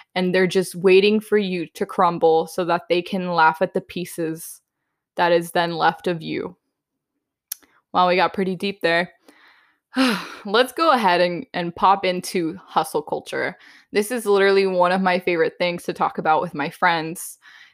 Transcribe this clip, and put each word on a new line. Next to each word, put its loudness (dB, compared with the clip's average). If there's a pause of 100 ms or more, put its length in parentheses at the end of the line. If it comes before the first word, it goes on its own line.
(140)
and -2
they're 4
just -2
waiting 4
for 0
you -4
to -8
crumble 2
so -6
that -2
they 0
can -4
laugh 4
at -2
the -2
pieces -10 (540)
that 2
is 0
then 0
left 0
of -4
you. -8 (1400)
Wow, 2
we 2
got 0
pretty -4
deep -8
there. 0 (840)
<sighs> -2
Let's 2
go 2
ahead 4
and, -2
and -4
pop 2
into -4
hustle -2
culture. -6 (360)
This 0
is -4
literally 4
one 2
of 0
my 2
favorite 0
things -4
to -6
talk -4
about 2
with -8
my -4
friends, -4 (360)